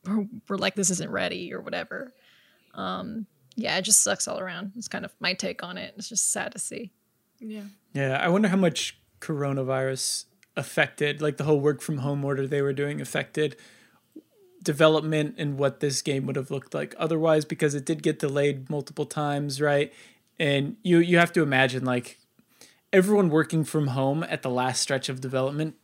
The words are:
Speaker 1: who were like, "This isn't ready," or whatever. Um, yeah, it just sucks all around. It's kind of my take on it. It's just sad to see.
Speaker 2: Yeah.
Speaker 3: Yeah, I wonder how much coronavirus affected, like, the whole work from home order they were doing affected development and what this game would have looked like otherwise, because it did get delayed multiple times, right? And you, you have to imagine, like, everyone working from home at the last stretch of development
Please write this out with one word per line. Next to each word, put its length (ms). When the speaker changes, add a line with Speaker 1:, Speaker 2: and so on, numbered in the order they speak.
Speaker 1:
who 200
were 80
like, 180
"This 140
isn't 220
ready," 420
or 80
whatever. 540
Um, 540
yeah, 200
it 60
just 200
sucks 240
all 140
around. 340
It's 140
kind 160
of 160
my 140
take 280
on 140
it. 220
It's 100
just 240
sad 200
to 60
see. 320
Speaker 2:
Yeah. 260
Speaker 3:
Yeah, 240
I 120
wonder 200
how 80
much 420
coronavirus 1040
affected, 640
like, 160
the 80
whole 160
work 220
from 160
home 260
order 220
they 160
were 100
doing 300
affected 540
development 760
and 200
what 220
this 220
game 240
would 100
have 140
looked 240
like 240
otherwise, 480
because 280
it 120
did 160
get 160
delayed 500
multiple 380
times, 520
right? 320
And 440
you, 160
you 180
have 160
to 100
imagine, 420
like, 340
everyone 380
working 340
from 240
home 340
at 200
the 80
last 320
stretch 260
of 120
development 640